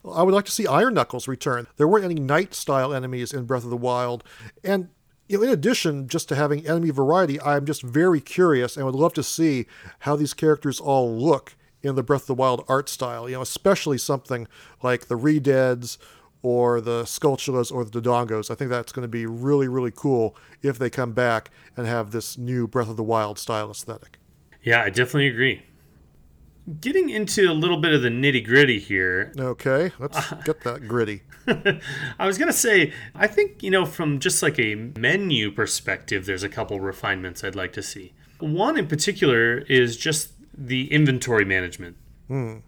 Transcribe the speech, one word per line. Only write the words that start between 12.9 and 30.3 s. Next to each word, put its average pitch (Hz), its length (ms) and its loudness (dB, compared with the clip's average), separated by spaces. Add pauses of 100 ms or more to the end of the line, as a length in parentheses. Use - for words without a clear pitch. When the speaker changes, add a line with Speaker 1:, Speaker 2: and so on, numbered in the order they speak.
Speaker 1:
you 127 80 -8
know, 131 60 -8
especially 160 560 0
something 127 480 -4 (360)
like 127 240 0
the 123 100 -2
Redeads 131 840 2 (440)
or 120 380 2
the 117 220 -2
Skulltulas 131 680 -2
or 123 120 -4
the 110 160 -6
Dodongos. 117 520 0
I - 20 -6
think 127 160 -6
that's 120 220 -4
gonna 123 160 -8
be 113 180 -6
really, 131 400 2
really 127 280 -2
cool 120 420 0 (260)
if 135 160 -2
they 123 120 0
come 120 220 -4
back 117 380 0 (260)
and 120 120 -4
have 113 240 -4
this 113 260 -8
new 120 300 -2
Breath 113 200 -2
of 113 80 -8
the 113 60 -4
Wild 107 380 0
style 107 280 -4
aesthetic. - 500 -16 (440)
Speaker 2:
Yeah, 117 200 4
I 101 80 0
definitely 127 380 2
agree. 120 340 -2 (1160)
Getting 302 300 0
into 208 400 2
a 156 40 0
little 170 220 2
bit 156 160 2
of 147 100 6
the 123 60 2
nitty-gritty 123 720 4
here. 92 580 -2
Speaker 1:
Okay, 131 640 0
let's 143 320 -6